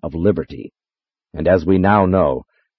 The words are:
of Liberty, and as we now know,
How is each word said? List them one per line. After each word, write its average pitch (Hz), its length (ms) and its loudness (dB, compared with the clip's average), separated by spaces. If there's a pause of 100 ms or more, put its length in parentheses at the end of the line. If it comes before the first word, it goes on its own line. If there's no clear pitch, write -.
of - 100 -10
Liberty, - 600 -4 (600)
and 78 140 -4
as 87 180 2
we 95 120 2
now 98 280 2
know, 87 380 0 (360)